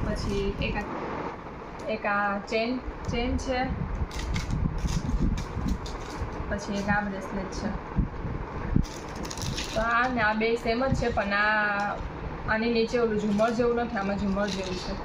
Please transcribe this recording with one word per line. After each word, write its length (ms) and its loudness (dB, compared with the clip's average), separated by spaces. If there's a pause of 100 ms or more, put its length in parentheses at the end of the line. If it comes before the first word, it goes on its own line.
પછી 560 0
એક 160 0
આ, 80 -2 (1040)
એક 180 -2
આ 320 2
ચેન, 420 0 (300)
ચેન 280 0
છે. 260 0 (2750)
પછી 260 -4
એક 140 -2
આ 120 4
બ્રેસલેટ 520 -4
છે. 160 -4 (2000)
તો 60 2
આ 280 4
ને 120 2
આ 140 4
બે 220 4
સેમ 300 2
જ 80 4
છે, 140 2
પણ 240 2
આ, 640 2 (520)
આની 240 2
નીચે 260 2
ઓલું 220 4
ઝુમર 300 4
જેવું 260 4
નથી, 200 0
આમાં 220 0
ઝુમર 300 2
જેવું 280 -4
છે. 160 -4 (120)